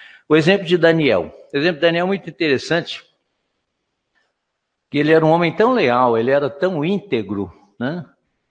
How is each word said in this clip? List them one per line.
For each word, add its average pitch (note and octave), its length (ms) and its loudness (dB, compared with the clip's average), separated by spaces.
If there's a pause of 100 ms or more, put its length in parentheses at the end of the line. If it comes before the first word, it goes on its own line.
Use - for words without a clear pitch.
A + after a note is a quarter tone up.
(280)
O D3+ 80 4
exemplo F3+ 280 2
de E3+ 140 0
Daniel. D3+ 580 2 (160)
O C#3 40 -6
exemplo D3+ 240 -2
de E3+ 60 2
Daniel E3+ 180 0
é - 20 -2
muito F#3+ 240 -6
interessante, D#3 720 -4 (1800)
que - 80 -8
ele D3 140 0
era D#3+ 160 4
um D#3 40 4
homem E3+ 220 2
tão A3 200 2
leal, B2 440 2
ele A#2 140 0
era C#3+ 180 0
tão F3+ 360 -4
íntegro, G#2 680 -6 (240)
né, D3 300 -8 (440)